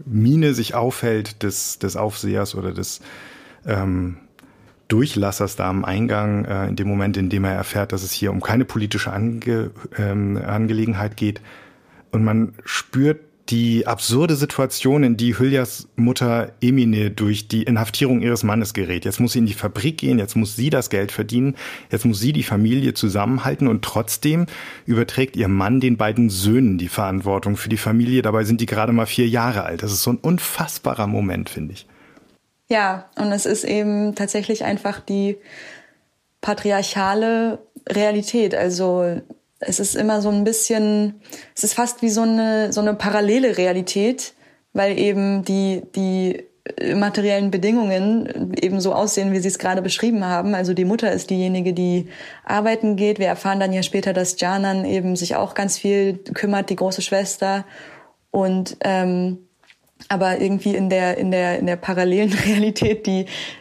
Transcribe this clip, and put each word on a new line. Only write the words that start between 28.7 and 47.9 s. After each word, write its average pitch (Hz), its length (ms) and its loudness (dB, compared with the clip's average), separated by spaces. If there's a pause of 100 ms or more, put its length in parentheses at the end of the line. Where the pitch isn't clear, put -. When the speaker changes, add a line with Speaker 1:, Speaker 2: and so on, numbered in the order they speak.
Speaker 1:
mal 113 120 4
vier 120 240 2
Jahre 117 360 0
alt. 82 180 -6
Das 104 100 -2
ist 98 100 -2
so 131 100 2
ein 120 40 0
unfassbarer 151 920 -2
Moment, 98 440 -2
finde 78 240 -8
ich. - 120 -20 (840)
Speaker 2:
Ja, 196 460 0
und 208 160 0
es 202 140 -2
ist 214 180 0
eben 208 500 0
tatsächlich 208 480 -2
einfach 202 380 -4
die 202 380 -2 (1040)
patriarchale 208 1160 0 (280)
Realität. 208 640 0
Also 180 680 0 (360)
es - 220 -4
ist 196 160 -2
immer 214 240 2
so 202 80 0
ein 208 160 2
bisschen, 214 800 0 (340)
es - 80 -2
ist 208 80 0
fast 240 300 -2
wie 226 80 2
so 214 100 2
eine, 220 500 2
so 214 120 0
eine 208 100 2
parallele 208 640 2
Realität, 185 760 0 (400)
weil 196 240 2
eben 196 480 2
die, 190 340 0 (160)
die 185 480 0 (500)
materiellen 202 560 2
Bedingungen 196 1080 0